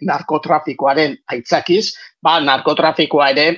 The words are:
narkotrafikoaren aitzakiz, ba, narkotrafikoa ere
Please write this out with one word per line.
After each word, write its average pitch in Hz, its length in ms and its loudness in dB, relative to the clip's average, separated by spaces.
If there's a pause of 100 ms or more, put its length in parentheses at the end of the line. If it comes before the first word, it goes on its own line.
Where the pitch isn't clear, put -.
narkotrafikoaren 147 1160 -2 (120)
aitzakiz, 165 680 -2 (280)
ba, 160 180 2
narkotrafikoa 147 920 2
ere 147 160 2 (100)